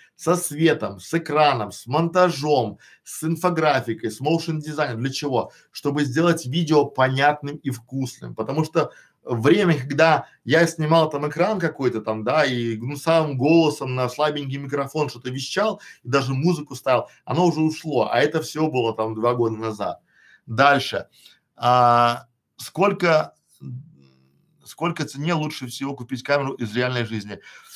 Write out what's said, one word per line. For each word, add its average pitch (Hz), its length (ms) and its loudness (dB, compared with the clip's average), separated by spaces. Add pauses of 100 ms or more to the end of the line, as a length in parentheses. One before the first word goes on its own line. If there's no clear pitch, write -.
(160)
со 175 200 0
светом, 147 640 0
с - 140 -18
экраном, 147 580 0
с - 140 -18
монтажом, 151 920 0 (240)
с - 220 -12
инфографикой, 156 840 0
с - 100 -12
моушн-дизайном. 151 800 -4
Для 135 100 -2
чего? 131 400 -2 (220)
Чтобы 147 320 -2
сделать 160 420 2
видео 151 380 2
понятным 143 720 0
и 131 140 -6
вкусным. 123 680 -8
Потому 139 280 -2
что - 280 -2 (320)
время, 151 520 4
когда 143 520 2 (160)
я 156 240 4
снимал 156 420 2
там 147 180 -4
экран 185 300 0
какой-то 131 440 -2
там, 110 200 -4
да, 139 220 2
и 120 320 -2
гнусавым 143 600 0
голосом 143 600 2
на 127 120 0
слабенький 147 500 -2
микрофон 139 500 -4
что-то 120 220 -10
вещал, 185 500 -4 (240)
и - 40 -16
даже 131 260 2
музыку 151 420 0
ставил, 127 320 0 (160)
оно 170 220 2
уже 156 140 2
ушло, 156 520 0
а 120 80 2
это 151 220 0
всё 156 260 -2
было 120 260 0
там 110 220 -4
два 120 180 2
года 117 220 0
назад. 104 420 -6 (480)
Дальше. 127 600 2 (480)
А, 123 680 4 (300)
сколько, 180 800 0 (1300)
сколько 165 400 -4
цене 151 300 -4
лучше 151 320 -4
всего 139 300 -8
купить 123 260 -8
камеру 139 320 0
из 113 220 -6
реальной 123 280 0
жизни? 104 360 -8 (360)